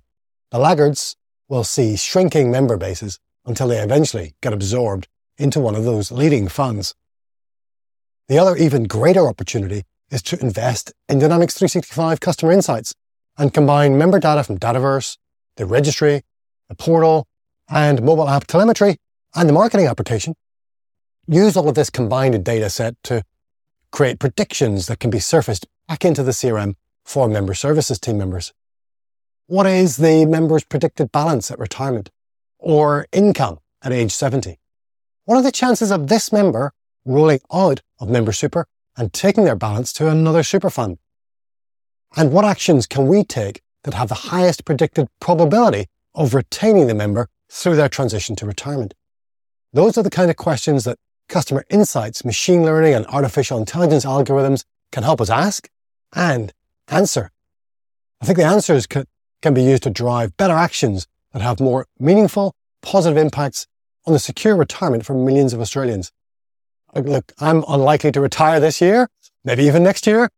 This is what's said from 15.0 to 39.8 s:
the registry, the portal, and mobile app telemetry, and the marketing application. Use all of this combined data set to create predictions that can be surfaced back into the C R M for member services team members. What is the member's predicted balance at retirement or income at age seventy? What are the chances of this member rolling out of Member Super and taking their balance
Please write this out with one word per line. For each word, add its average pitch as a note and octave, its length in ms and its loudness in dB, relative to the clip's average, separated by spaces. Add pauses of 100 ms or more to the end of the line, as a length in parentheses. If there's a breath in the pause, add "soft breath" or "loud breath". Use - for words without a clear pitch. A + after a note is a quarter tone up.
the A2 80 -8
registry, C#3+ 580 0 (460)
the - 60 -16
portal, D#3+ 540 2 (400)
and D3 340 2
mobile D#3 260 2
app C#3 180 0
telemetry, G3+ 500 2 (400)
and E3+ 120 4
the C#3+ 40 4
marketing G3 340 4
application. A#2 480 -4 (960)
Use F3+ 280 4
all D#3 120 2
of C3+ 80 0
this D3 120 0
combined B2 560 -2
data A2 240 -2
set A#2 360 -6
to A#2 180 -4 (720)
create B2+ 260 0
predictions A#2 720 -2
that A2 100 -8
can B2 120 -4
be G2 100 -2
surfaced - 460 -2 (200)
back D#3+ 180 -6
into C#3+ 200 0
the B2+ 80 0
C B2+ 180 -2
R A2 80 -2
M G2+ 180 -4 (280)
for C3 240 -2
member G2+ 260 -2
services C#3+ 460 -2
team A2 180 -4
members. F#2 340 -6 (960)
What F#3+ 200 0
is F#3 320 2
the D#3+ 280 4
member's D#3+ 380 0
predicted D3 480 -4
balance D3 400 -2
at - 80 -14
retirement A#2+ 500 -6 (480)
or D3 540 2
income D3+ 460 0 (260)
at B2 80 -4
age A#2+ 180 0
seventy? B2+ 480 -4 (680)
What A3+ 100 2
are C4 60 4
the C4 100 0
chances A#3 400 0
of D3+ 160 -2
this G#3+ 240 0
member C#3+ 400 0 (320)
rolling C#3+ 340 4 (140)
out F3 300 0 (180)
of A#2 100 -6
Member A2+ 220 0
Super D#3 340 -4 (300)
and A#2 160 -6
taking G3+ 320 2
their C#3 100 2
balance G#2+ 400 -4